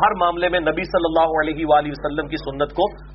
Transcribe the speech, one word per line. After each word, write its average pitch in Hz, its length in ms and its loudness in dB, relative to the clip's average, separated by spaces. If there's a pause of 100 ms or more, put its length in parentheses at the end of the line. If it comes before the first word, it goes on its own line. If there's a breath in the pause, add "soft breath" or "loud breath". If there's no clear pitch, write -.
ہر 214 80 4
معاملے 175 360 0
میں 175 100 0
نبی 156 240 0
صلی 175 220 0
اللہ 160 360 2
علیہ 156 280 -2
وآلہ 147 180 4
وسلم 147 400 -6
کی 151 100 -8
سنت 139 340 -4
کو 196 240 0 (200)